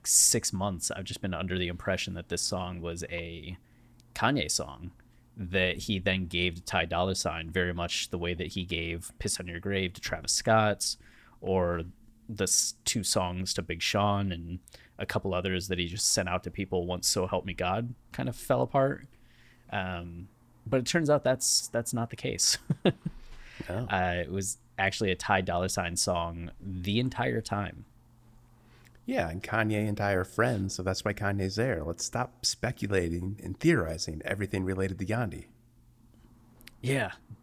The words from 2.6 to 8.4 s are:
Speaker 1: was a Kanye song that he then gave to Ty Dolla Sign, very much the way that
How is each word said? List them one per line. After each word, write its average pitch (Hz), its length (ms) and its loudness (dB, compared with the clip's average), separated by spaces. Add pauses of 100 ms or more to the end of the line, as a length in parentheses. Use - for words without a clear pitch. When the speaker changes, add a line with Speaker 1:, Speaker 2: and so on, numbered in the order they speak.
Speaker 1:
was 85 300 -4
a 85 480 -8 (560)
Kanye 110 380 2
song 71 400 -4 (440)
that 92 440 2
he 104 180 0
then 92 300 2
gave 87 260 2
to 85 80 -12
Ty - 240 0
Dolla 87 300 2
Sign, 82 340 -2
very 90 240 2
much - 380 -4
the 87 80 -2
way 87 160 0
that 82 140 -4